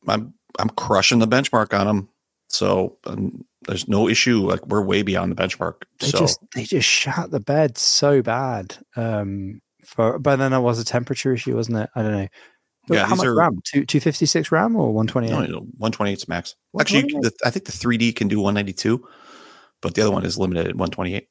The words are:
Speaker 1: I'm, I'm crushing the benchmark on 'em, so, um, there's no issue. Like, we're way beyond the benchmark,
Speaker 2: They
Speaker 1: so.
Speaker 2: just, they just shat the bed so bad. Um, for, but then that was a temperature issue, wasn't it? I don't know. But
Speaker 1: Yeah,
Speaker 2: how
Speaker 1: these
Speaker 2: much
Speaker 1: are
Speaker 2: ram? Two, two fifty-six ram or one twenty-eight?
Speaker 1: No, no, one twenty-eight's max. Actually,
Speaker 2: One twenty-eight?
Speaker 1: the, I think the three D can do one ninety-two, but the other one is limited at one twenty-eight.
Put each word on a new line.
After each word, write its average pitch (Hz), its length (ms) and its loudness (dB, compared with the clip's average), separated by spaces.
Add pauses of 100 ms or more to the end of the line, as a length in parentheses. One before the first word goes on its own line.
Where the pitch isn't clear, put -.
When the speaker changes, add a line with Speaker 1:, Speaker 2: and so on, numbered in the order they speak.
Speaker 1:
I'm, 110 260 -2 (240)
I'm 110 120 0
crushing 107 500 2
the 110 80 4
benchmark 117 500 2
on 101 100 2
'em, 101 200 0 (400)
so, 95 560 0
um, - 400 -6 (220)
there's - 220 -6
no 107 200 2
issue. 113 380 2
Like, 95 200 -2
we're 104 180 2
way 98 180 2
beyond 92 300 0
the 87 100 -6
benchmark, 87 420 -6 (160)
Speaker 2:
They - 80 -2
Speaker 1:
so. 143 100 0
Speaker 2:
just, - 200 2 (160)
they 117 100 -6
just 143 240 0
shat - 420 0
the 139 100 -2
bed 143 380 2
so 143 440 4
bad. 117 540 -4 (200)
Um, 104 680 -4 (240)
for, 117 320 0
but 139 180 4
then 135 140 2
that 131 100 4
was 120 180 2
a 117 60 -4
temperature 123 480 -2
issue, 120 240 -2
wasn't 113 220 -2
it? 110 160 -4
I 117 80 -2
don't 107 100 0
know. 98 160 -2 (580)
But 175 100 0
Speaker 1:
Yeah, 196 100 4
Speaker 2:
how - 80 -2
Speaker 1:
these 185 40 0
Speaker 2:
much 185 100 2
Speaker 1:
are 117 80 2
Speaker 2:
ram? 151 280 2
Two, 139 220 0
two 147 140 2
fifty-six 156 520 0
ram 214 240 2
or 135 160 2
one 110 140 2
twenty-eight? 113 260 -2
Speaker 1:
No, 127 140 0
no, - 140 -8 (180)
one 110 140 -2
twenty-eight's 143 360 -2
max. 87 260 -6 (240)
Actually, 202 260 2
Speaker 2:
One 285 80 -2
twenty-eight? 285 100 -4 (180)
Speaker 1:
the, - 60 0
I 123 40 4
think 190 140 -6
the - 80 -10
three 120 240 0
D 113 160 2
can 107 160 -2
do 104 120 0
one 101 120 0
ninety-two, 104 500 -2 (760)
but 90 140 -6
the - 80 2
other 104 80 4
one 95 160 -2
is 92 100 -4
limited 90 320 -2
at 90 80 -6
one 92 140 -2
twenty-eight. 95 400 -6